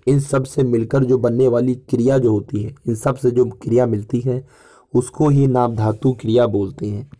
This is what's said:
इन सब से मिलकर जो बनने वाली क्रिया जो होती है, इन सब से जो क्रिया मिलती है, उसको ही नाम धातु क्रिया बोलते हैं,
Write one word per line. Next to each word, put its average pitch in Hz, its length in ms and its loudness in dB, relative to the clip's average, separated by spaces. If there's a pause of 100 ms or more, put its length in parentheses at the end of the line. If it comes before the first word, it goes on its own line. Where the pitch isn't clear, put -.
इन 139 120 4
सब 139 240 -2
से 135 200 -4
मिलकर 120 400 0
जो 127 140 2
बनने 120 300 2
वाली 123 280 0
क्रिया 127 420 0
जो 120 140 2
होती 104 320 -4
है, - 120 -10 (120)
इन 117 80 -2
सब 131 200 -4
से 127 160 0
जो 127 140 2
क्रिया 120 400 0
मिलती 110 340 -4
है, 131 280 -4 (480)
उसको 135 340 0
ही 139 180 4
नाम 123 280 2
धातु 110 380 0
क्रिया 117 340 2
बोलते 101 380 -4
हैं, 104 340 -10